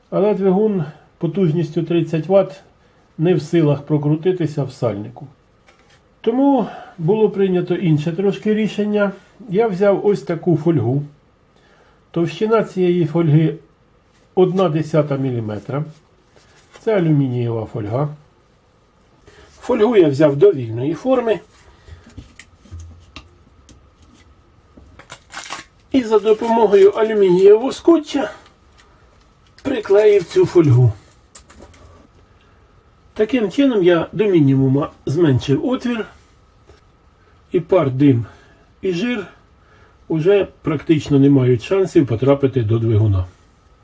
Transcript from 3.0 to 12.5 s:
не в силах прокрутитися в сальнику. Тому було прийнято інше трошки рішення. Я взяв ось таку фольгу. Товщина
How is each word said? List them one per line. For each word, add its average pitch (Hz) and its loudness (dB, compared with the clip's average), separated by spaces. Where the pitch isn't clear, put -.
не 170 2
в 151 -2
силах 147 0
прокрутитися 151 -2
в - -12
сальнику. 113 -8
Тому 254 0
було 202 0
прийнято 180 -2
інше 160 0
трошки 196 -2
рішення. 208 -2
Я 208 0
взяв 196 0
ось 208 0
таку 170 -2
фольгу. 143 0
Товщина 214 -2